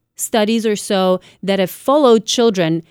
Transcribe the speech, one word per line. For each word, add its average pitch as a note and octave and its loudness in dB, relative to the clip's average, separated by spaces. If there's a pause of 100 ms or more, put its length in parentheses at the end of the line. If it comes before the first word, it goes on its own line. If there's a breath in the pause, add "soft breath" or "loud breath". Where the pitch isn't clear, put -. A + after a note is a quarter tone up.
(200)
studies G#3+ -2
or G#3+ -2
so F#3 0 (240 loud breath)
that G3 -2
have F3+ 0
followed C4+ 2
children F3+ 0